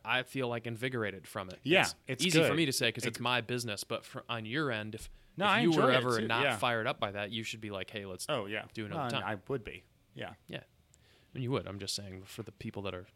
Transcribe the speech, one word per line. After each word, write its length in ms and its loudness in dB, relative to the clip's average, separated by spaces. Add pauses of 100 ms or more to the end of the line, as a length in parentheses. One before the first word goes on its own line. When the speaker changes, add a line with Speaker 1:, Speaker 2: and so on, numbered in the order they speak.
Speaker 1:
I 180 2
feel, 240 -2
like, 200 -2
invigorated 600 -4
from 220 -6
it. 140 -14
Speaker 2:
Yeah, 180 6
Speaker 1:
It's 140 2 (120)
Speaker 2:
it's 180 0
Speaker 1:
easy 160 6
for 80 6
Speaker 2:
good. 80 4
Speaker 1:
me 80 4
to 80 2
say 180 2
'cause 140 -6
Speaker 2:
It 40 0
Speaker 1:
it's 100 -6
my 220 2
business, 420 -4
but 220 -6
for, 240 -12
on 160 -4
your 260 -2
end, 240 -4
if, 140 -12 (260)
Speaker 2:
No, 100 0
Speaker 1:
if 60 6
Speaker 2:
I 100 6
Speaker 1:
you 100 6
were 100 6
Speaker 2:
enjoy 100 8
it 60 8
Speaker 1:
ever 240 4
Speaker 2:
too, 60 0
Speaker 1:
not 160 4
Speaker 2:
yeah. 140 2
Speaker 1:
fired 300 2
up 120 -2
by 120 0
that, 200 -4
you 120 -4
should 180 -8
be 100 -6
like, 180 -6
"Hey, 160 -6
let's 240 -8
Speaker 2:
Oh, 180 0
yeah. 260 -4
Speaker 1:
do 120 -4
another 140 -6
Speaker 2:
Well, 80 -2
and 60 -2
Speaker 1:
time." 100 -2
Speaker 2:
I 120 -2 (120)
would 160 -2
be. 200 -12 (320)
Yeah. 180 -10 (140)
Speaker 1:
Yeah. 160 -10 (720)
And 80 -4
you 80 -2
would. 160 0
I'm 100 -6
just 160 -6
saying 300 -10
for 180 -12
the 100 -10
people 320 -8
that 120 -4
are 100 -10 (100)